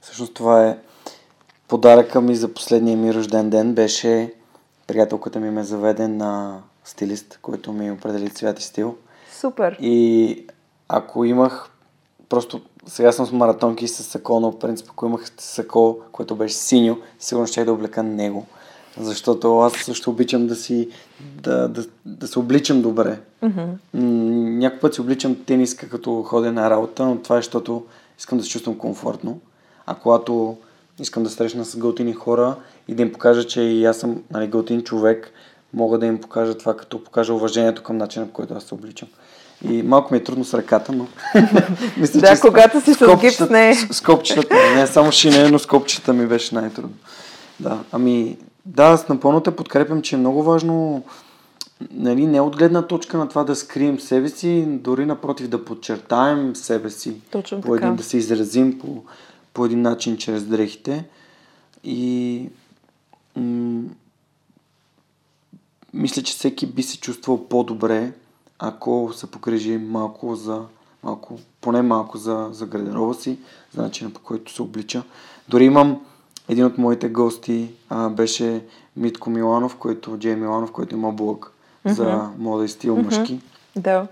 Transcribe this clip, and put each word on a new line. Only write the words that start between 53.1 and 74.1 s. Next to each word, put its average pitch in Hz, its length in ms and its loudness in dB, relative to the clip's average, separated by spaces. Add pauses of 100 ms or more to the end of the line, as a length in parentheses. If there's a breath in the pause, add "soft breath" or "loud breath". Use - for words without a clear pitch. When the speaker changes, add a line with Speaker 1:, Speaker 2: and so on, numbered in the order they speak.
Speaker 1:
на 151 100 -2
това 147 160 0
да 139 120 -2
скрием 135 440 -2
себе 131 280 0
си, 170 400 0
дори 127 380 -2
напротив, 139 420 -6
да 117 160 -4
подчертаем 123 920 -2
себе 110 340 -4
си 107 260 -12 (140)
Speaker 2:
Точно 196 300 -8
Speaker 1:
по 123 140 -2
един, 117 140 0
Speaker 2:
така. 120 80 0
Speaker 1:
да 113 60 -8
се - 140 -6
изразим 117 600 0
по, 139 240 -12 (520 soft breath)
по 120 100 -2
един 120 180 0
начин 117 340 -2
чрез 107 280 -6
дрехите. 110 600 -4 (800)
И, 123 640 -6 (880)
м, 120 460 -4 (2000)
мисля, 135 280 -4
че - 100 -8
всеки 135 340 -4
би 127 160 -8
се - 180 -10
чувствал 123 480 -6
по-добре, 113 640 -2 (460)
ако 117 560 -6
се - 160 -18
погрижи 110 480 -4
малко 110 580 -8
за, 110 260 -10 (400)
малко, 110 360 -14 (220)
поне 120 220 0
малко 110 360 -2
за, 110 340 -6
за 110 140 -12
гардероба 110 480 -6
си, 127 240 -10 (360 soft breath)
за - 80 -8
начина, 107 280 -10